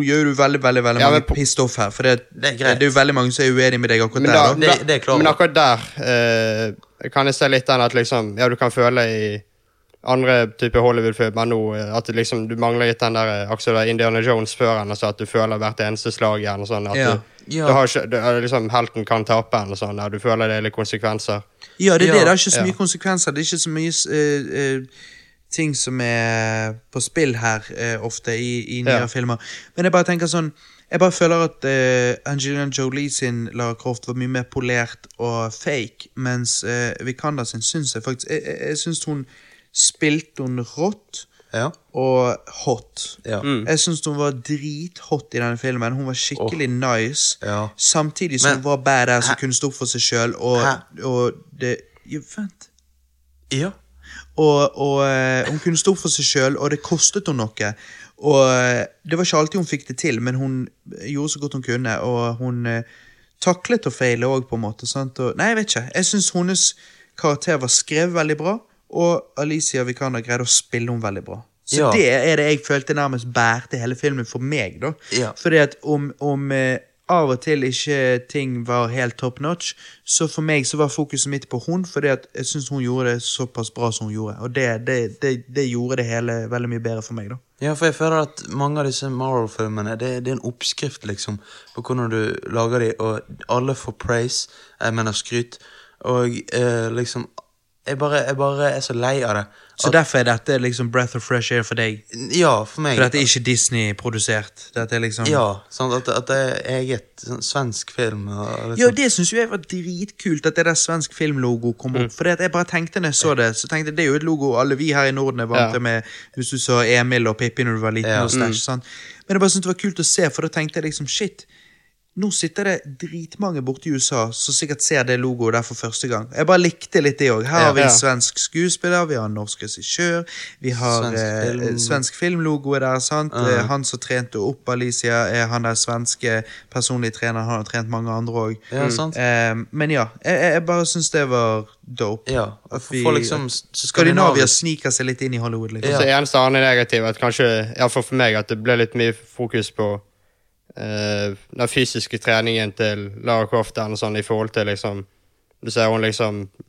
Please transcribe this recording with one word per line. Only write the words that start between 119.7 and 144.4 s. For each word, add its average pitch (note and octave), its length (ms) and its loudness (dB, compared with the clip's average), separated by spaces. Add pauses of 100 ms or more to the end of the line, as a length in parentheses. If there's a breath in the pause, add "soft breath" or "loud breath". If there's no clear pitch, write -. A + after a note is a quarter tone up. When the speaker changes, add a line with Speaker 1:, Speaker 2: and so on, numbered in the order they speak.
Speaker 1:
var - 140 -12
kult F3 100 -8
å D#3+ 40 0
se, E3 260 2
for - 120 -6
da D#3+ 60 -2
tenkte D#3 320 -4
jeg D3+ 40 -6
liksom, D3+ 240 -6
shit, - 380 -6 (720 soft breath)
nå G3 140 0
sitter E3+ 320 -4
det F#3 160 0 (180)
dritmange E3 600 -6
borte C3+ 300 -6
i - 20 2
U C#3 60 0
S - 140 0
A A#2 200 0
som - 220 -4
sikkert D3 260 -2
ser C#3+ 240 2
det B2 160 0
logoet A#2+ 320 0
der A#2 100 2
for A#2+ 120 -10
første A#2 340 -6
gang. A2+ 260 -4
Jeg D#3 120 0
bare F3+ 160 8
likte E3+ 400 0
litt C#3+ 160 2
det C#3 120 4
også. A2 160 2
Her D#3+ 140 2
har D#3+ 60 8
Speaker 2:
Ja. D3 60 6
Speaker 1:
vi C3+ 100 4
en C3+ 60 6
Speaker 2:
Ja. B2 40 6
Speaker 1:
svensk B2+ 460 2
skuespiller, F3 640 0
vi D3+ 120 -2
har A2 100 -2
en G#2+ 80 -4
norsk G#2 280 -8
regissør, E3+ 640 -2 (380 loud breath)
vi C3 80 -2
har, A#2 320 0
Speaker 3:
Svensk A2+ 200 -2
Speaker 1:
eh, A2 220 -2
Speaker 3:
film. A#2+ 340 -2
Speaker 1:
svensk B2+ 360 -2
filmlogo D#3 580 0
er C#3 80 2
der, C3 200 0
sant? D3+ 340 -2
Speaker 3:
Ja. B2 240 2
Speaker 1:
Eh, A#2 80 0
han C#3 180 -2
som B2 140 -4
trente B2 400 -4
opp - 280 -4
Alicia, A#2+ 640 0
er A#2 180 0
han A#2 180 -2
der A2+ 100 0
svenske A#2 680 -2 (280 loud breath)
personlige A#2+ 480 -2
treneren, A2+ 260 -2
han A#2 160 -2
har G#2 40 -6
trent A2+ 260 -6
mange A2+ 200 -4
andre A2+ 220 -4
også. A2+ 240 -2 (160)
Speaker 3:
Ja, C3+ 140 0
Speaker 2:
Mm. B2 40 0
Speaker 3:
sant. D#3 280 -4
Speaker 1:
Eh, A#2 360 2 (180)
men D3+ 180 -2
ja, B2+ 160 2 (180)
jeg, D#3+ 160 2
jeg, E3+ 140 4
jeg E3 120 0
bare F3 200 2
synes E3 240 -2
det D3 180 0
var A2+ 380 0 (200)
dope. A#2 460 -4
Speaker 3:
Ja, A#2 140 0 (260)
Speaker 1:
At B2+ 80 -8
Speaker 3:
for - 140 -14
Speaker 1:
vi, B2+ 80 -2
Speaker 3:
folk - 160 4
liksom C#3+ 260 -2
Speaker 1:
at B2 80 -6
Speaker 3:
s-, - 120 -6 (100)
s-, - 140 -4
Speaker 1:
Skandinavia E3+ 580 6